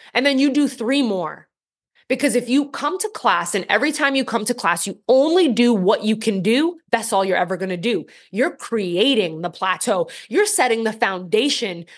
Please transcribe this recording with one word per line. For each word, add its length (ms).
and 140
then 140
you 100
do 160
three 360
more. 460
Because 280
if 120
you 200
come 320
to 80
class 480
and 120
every 220
time 240
you 100
come 200
to 100
class, 320
you 220
only 400
do 260
what 300
you 120
can 240
do, 380
that's 200
all 120
you're 120
ever 200
gonna 200
do. 300
You're 240
creating 840
the 100
plateau. 580
You're 180
setting 380
the 80
foundation 920